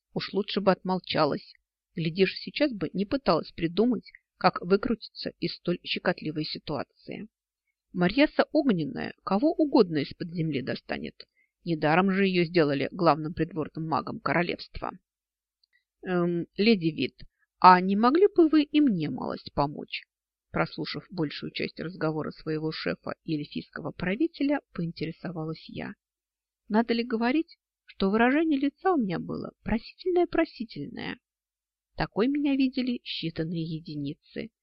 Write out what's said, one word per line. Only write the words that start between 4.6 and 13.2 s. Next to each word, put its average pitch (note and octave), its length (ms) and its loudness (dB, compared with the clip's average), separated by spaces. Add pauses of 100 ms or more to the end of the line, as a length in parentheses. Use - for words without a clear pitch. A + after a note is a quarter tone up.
выкрутиться - 800 -2
из - 140 -6
столь - 280 -4
щекотливой D3+ 600 -4
ситуации. - 840 -10 (640)
Марьяса F#3+ 640 2
Огненная G3+ 600 0 (120)
кого A3+ 260 2
угодно C4+ 460 4
из-под - 360 -4
земли D#3+ 280 -2
достанет. - 640 -8 (380)
Недаром E3+ 460 4
же G3 140 2
её F3+ 200 2
сделали D3 460 2
главным D#3 420 2